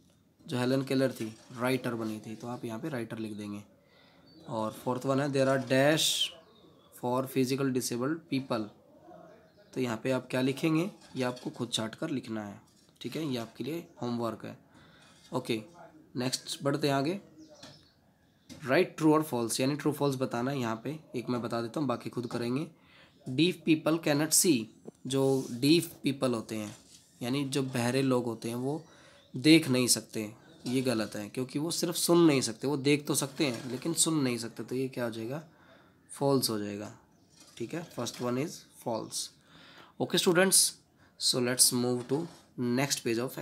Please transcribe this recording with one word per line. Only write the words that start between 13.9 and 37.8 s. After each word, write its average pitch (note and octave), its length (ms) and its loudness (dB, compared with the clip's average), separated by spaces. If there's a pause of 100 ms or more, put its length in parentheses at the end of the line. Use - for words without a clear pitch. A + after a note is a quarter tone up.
होमवर्क A#2 440 -4
है। A2+ 120 -12 (760)
ओके, A2 280 -2 (540)
नेक्स्ट - 480 -4
बढ़ते C#3+ 240 0
हैं C#3 80 2
आगे। D#3 240 -2 (1300)
Write E3 500 0
true D3+ 180 8
or D#3 120 2
false, A#2 300 -2
यानी C3+ 160 2
ट्रू C#3+ 160 0
फॉल्स C#3 300 2
बताना B2+ 300 -2
है C#3+ 80 -2
यहाँ A2+ 240 -2
पे। D3+ 160 -8 (160)
एक A#2+ 140 -6
मैं A#2+ 120 -4
बता A#2 200 -4
देता A#2 180 -6
हूँ, C#3 80 0
बाकी A#2+ 220 -4
खुद A#2+ 180 -6
करेंगे। B2 400 -4 (600)
Deaf D#3+ 400 0
people D#3 380 4
cannot D3+ 280 2
see। D#3 240 6 (500)
जो C3+ 440 2
डीफ C#3+ 400 4 (120)
पीपल C3+ 300 0
होते A2 220 -6
हैं, G#2+ 200 -8 (460)
यानी C3+ 240 -2
जो C3+ 180 -2
बहरे C3 380 0
लोग B2+ 240 2
होते A2+ 240 -6
हैं, A#2+ 60 -4
वो C#3 280 -4 (500)
देख D#3 360 6
नहीं B2+ 180 4
सकते, A2 440 -2 (360)
ये C3 140 2
गलत A2 340 -2
है, G#2 140 -8
क्योंकि C3 300 -6
वो D#3+ 120 -2
सिर्फ E3+ 240 -2
सुन E3+ 300 6
नहीं C#3 160 6
सकते। A2+ 260 -2
वो C#3+ 100 0
देख C#3+ 300 2
तो D3+ 80 0
सकते C#3+ 300 -2
हैं, B2 260 -4
लेकिन D#3+ 220 -4
सुन D#3+ 280 2
नहीं B2 160 0
सकते। A2+ 260 -8
तो B2 120 -8
ये C3 120 -2
क्या B2+ 160 -6
हो A#2 80 -2
जाएगा? A2+ 300 -8 (680)
फॉल्स C#3 380 2
हो A2 100 0
जाएगा, G#2 320 -8 (640)
ठीक A#2 160 -8
है। E3 120 -6 (100)